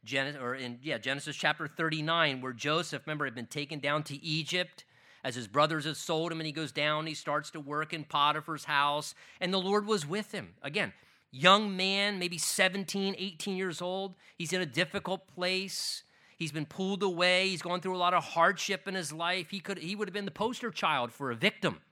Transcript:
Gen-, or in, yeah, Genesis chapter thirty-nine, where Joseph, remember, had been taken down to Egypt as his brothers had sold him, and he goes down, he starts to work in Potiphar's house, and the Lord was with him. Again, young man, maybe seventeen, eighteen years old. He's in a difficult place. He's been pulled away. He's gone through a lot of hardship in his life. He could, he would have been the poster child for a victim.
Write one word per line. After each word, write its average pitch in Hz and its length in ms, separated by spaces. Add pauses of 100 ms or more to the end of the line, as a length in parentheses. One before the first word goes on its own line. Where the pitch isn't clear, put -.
Gen-, 135 320
or 127 200
in, 123 280
yeah, 143 140
Genesis 139 400
chapter 151 300
thirty-nine, 156 720
where 127 100
Joseph, 147 540
remember, 151 180
had 131 100
been 120 120
taken 147 340
down 147 240
to 147 180
Egypt 165 640 (400)
as 127 120
his 120 120
brothers 147 380
had 156 100
sold 165 380
him, 160 80
and 160 40
he 156 60
goes 151 220
down, 151 340
he 160 60
starts 147 380
to 156 100
work 147 320
in 160 100
Potiphar's 147 600
house, 147 500 (240)
and 185 140
the 190 40
Lord 196 280
was 208 200
with 202 280
him. 123 160 (120)
Again, 151 300 (400)
young 190 460
man, 196 420
maybe 180 180
seventeen, 190 800
eighteen 190 380
years 185 260
old. 185 340 (220)
He's 160 140
in 180 100
a 180 40
difficult 175 600
place. 185 760 (340)
He's 160 140
been 151 140
pulled 190 380
away. 180 440
He's 180 140
gone 175 180
through 185 160
a - 20
lot 180 160
of 175 80
hardship 180 640
in 190 100
his 156 180
life. 170 360
He 196 120
could, 196 160
he 175 180
would 202 140
have 175 40
been 202 120
the 190 60
poster 233 400
child 135 420
for 135 180
a 117 40
victim. 139 440 (120)